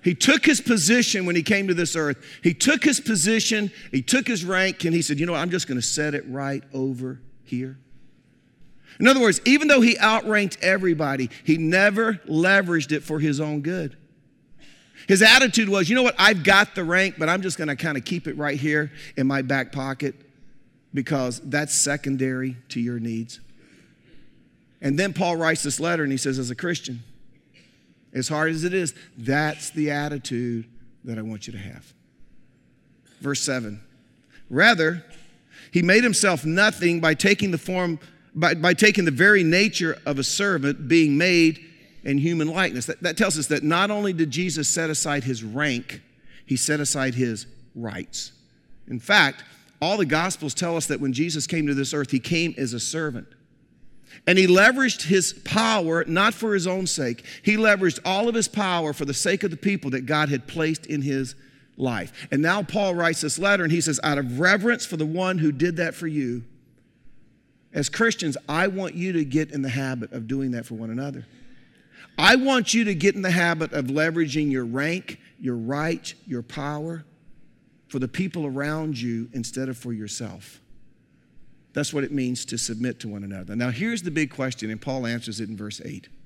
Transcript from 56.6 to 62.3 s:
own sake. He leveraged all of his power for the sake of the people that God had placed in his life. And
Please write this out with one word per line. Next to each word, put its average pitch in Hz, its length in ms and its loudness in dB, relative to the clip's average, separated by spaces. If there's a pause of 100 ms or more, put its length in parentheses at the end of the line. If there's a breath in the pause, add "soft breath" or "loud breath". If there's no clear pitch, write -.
own 185 180 -2
sake. 127 380 -4 (200 loud breath)
He 208 120 4
leveraged 202 480 4
all 196 240 0
of 226 80 0
his 220 140 0
power 175 420 0
for 143 140 -4
the 139 80 -4
sake 190 300 0
of 190 80 -2
the 151 60 -10
people 190 340 -2
that 131 140 -4
God 151 220 2
had 143 200 -2
placed 160 380 -2
in 151 160 -6
his 135 320 -4 (440 soft breath)
life. 117 340 -4 (180 loud breath)
And 143 120 0